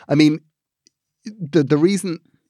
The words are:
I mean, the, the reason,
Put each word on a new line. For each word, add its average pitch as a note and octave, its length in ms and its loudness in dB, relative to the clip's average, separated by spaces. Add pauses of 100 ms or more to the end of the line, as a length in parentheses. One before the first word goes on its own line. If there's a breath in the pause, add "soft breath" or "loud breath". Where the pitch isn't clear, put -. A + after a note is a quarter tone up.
I D3 60 -2
mean, D3+ 260 2 (840)
the, F3 400 -2
the D3 140 0
reason, F3+ 400 -2 (320)